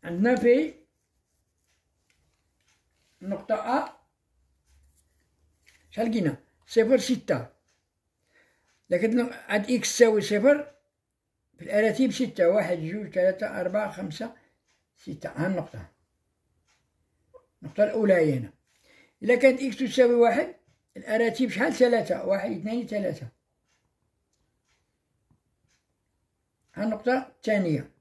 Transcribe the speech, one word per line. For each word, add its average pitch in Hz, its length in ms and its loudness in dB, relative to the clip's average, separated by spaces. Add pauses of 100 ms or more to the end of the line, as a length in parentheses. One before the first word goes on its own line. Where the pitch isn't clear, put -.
عندنا 190 320 2
في 269 380 4 (2500)
نقطة 196 320 -4
أ، 220 380 -4 (2000)
شحال 226 200 -2
لقينا؟ 180 260 -2 (300)
صفر، 226 320 4
ستة. 180 480 -2 (1400)
لكن 226 420 0
عند 208 380 -4
إكس - 260 -2
تساوي 220 240 4
صفر، 247 540 2 (840)
في 165 60 -18
الأراتب 220 460 0
ستة، 190 380 0
واحد، 180 300 0
جوج، 180 320 -8
تلاتة، 185 500 -2
أربعة، 196 320 -4
خمسة، 196 420 -12 (600)
ستة. - 340 -14
ها 196 160 -4
النقطة. 151 420 -6 (1700)
النقطة - 220 0
الأولى 214 300 4
هي 151 240 2
هنا. 110 140 -10 (680)
إلا 220 120 2
كانت 262 260 4
إكس 269 160 -6
تساوي 240 380 2
واحد، 233 400 2 (420)
الأراتب 226 520 -2
شحال؟ 208 240 -2
ثلاثة، 233 540 2
واحد، 196 240 -2
اثنين، 220 360 -6
ثلاثة. 185 420 -6 (3500)
ها 202 100 -6
النقطة 240 520 -2
الثانية. 180 540 -2 (100)